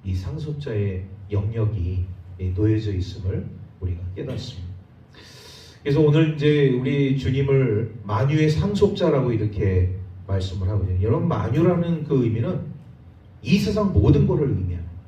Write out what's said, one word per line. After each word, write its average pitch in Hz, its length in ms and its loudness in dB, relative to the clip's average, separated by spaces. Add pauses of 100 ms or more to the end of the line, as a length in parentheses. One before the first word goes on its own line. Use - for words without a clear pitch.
이 95 120 -4
상속자의 123 880 -6 (260)
영역이 101 720 -2 (500)
놓여져 107 380 2
있음을 90 520 -6 (360)
우리가 87 180 -4 (160)
깨닫습니다. 123 540 -10 (1120)
그래서 147 180 4
오늘 151 340 6
이제 147 340 4
우리 131 480 0
주님을 131 880 0
만유의 143 460 2
상속자라고 170 840 2
이렇게 101 640 0 (320)
말씀을 95 420 -4
하거든요. 92 320 0
여러분, 143 260 0
만유라는 165 760 2
그 131 200 2
의미는 117 380 -2 (800)
이 - 160 2
세상 208 360 0
모든 - 340 6
것을 151 220 2
의미합니다. 92 420 -4 (160)